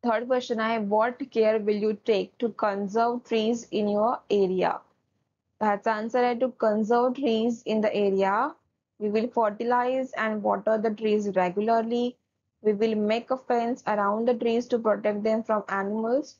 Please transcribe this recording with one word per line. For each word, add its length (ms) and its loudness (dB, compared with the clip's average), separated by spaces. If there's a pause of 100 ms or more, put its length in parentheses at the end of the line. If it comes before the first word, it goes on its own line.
थर्ड 220 0
क्वेश्चन 320 -2
आहे, 180 0 (120)
what 420 0
care 260 4 (120)
will 180 0
you 60 0 (180)
take 260 0
to 120 -2 (160)
conserve 680 -2
trees 400 0
in 240 0
your 180 2 (280)
area? 340 0 (840)
त्याचा 320 0
आन्सर 300 0
आहे, 160 0
to 120 0 (160)
conserve 480 2
trees 500 0
in 160 0
the 140 0
area, 580 2 (460)
we 100 -2
will 320 -2
fertilize 720 0 (160)
and 160 -4
water 340 0
the 260 -2
trees 380 0
regularly। 680 0 (560)
We 100 2
will 220 0
make 360 0
a 60 0
fence 540 -2
around 360 0
the 60 2
trees 360 0
to 160 0
protect 380 0
them 200 0
from 260 -2
animals 720 -2